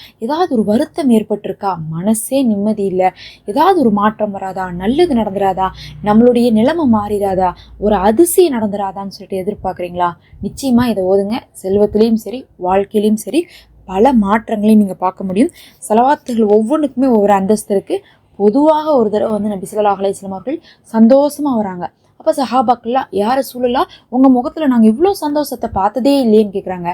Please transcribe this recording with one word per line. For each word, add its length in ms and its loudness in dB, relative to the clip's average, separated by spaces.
ஏதாவது 340 -2
ஒரு 100 2
வருத்தம் 460 -2
ஏற்பட்டிருக்கா, 640 -2
மனசே 540 -2
நிம்மதி 400 -2
இல்ல, 300 0
ஏதாவது 340 2
ஒரு 120 2
மாற்றம் 400 0
வராதா, 400 -8
நல்லது 440 0
நடந்துராதா, 520 -2
நம்மளுடைய 480 4
நிலைமை 420 2
மாறிராதா, 600 -2
ஒரு 160 0
அதிசயம் 580 2
நடந்துராதான்னு 540 -6
சொல்லிட்டு 300 -12
எதிர்பார்க்குறீங்களா? 760 -6
நிச்சயமா 420 0
இதை 180 -2
ஓதுங்க. 360 0
செல்வத்திலையும் 500 2
சரி, 320 -6
வாழ்க்கையிலையும் 500 0
சரி, 320 -2
பல 280 2
மாற்றங்களை 600 2
நீங்க 180 2
பார்க்க 300 -6
முடியும். 260 0
செலவாத்துகள் 580 0
ஒவ்வொன்றுக்குமே 600 0
ஒவ்வொரு 260 2
அந்தஸ்து 420 0
இருக்கு. 280 -4
பொதுவாக 600 2
ஒரு 140 2
தடவை 240 -2
வந்து 160 -4
நபி 220 -8
ஸல்லல்லாஹு 320 0
அலைஹி 180 0
வஸல்லம் 40 -14
அவர்கள் 360 -8
சந்தோஷமா 640 4
வராங்க. 360 -6
அப்ப 160 -2
சஹாபாக்கள்லாம், 800 -2
"யா 280 0
ரசூலல்லாஹ், 460 -2
உங்க 200 4
முகத்துல 380 0
நாங்க 200 4
இவ்ளோ 240 2
சந்தோஷத்தை 640 -4
பார்த்ததே 520 0
இல்லையேன்னு" 240 4
கேக்குறாங்க. 440 -6